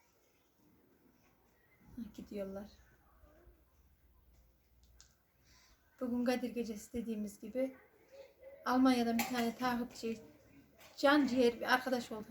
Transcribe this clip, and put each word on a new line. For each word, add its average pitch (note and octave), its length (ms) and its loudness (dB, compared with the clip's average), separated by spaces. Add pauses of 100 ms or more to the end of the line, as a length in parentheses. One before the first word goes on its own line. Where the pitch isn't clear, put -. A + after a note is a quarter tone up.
(2000)
Ha, A#3+ 60 -10 (120)
gidiyorlar. G3 580 -10 (3250)
Bugün B3 240 -2
Kadir B3 300 0
Gecesi A3+ 380 -8
dediğimiz G#3+ 480 -6
gibi C4 360 -4 (880)
Almanya'dan B3 520 4
bir A#3 60 0
tane A#3 320 -2
takipçi, A#3+ 760 -4 (640)
can C#4+ 300 6
ciğer A#3+ 340 4
bir A#3+ 140 2
arkadaş B3+ 380 0
oldu G#3+ 180 -8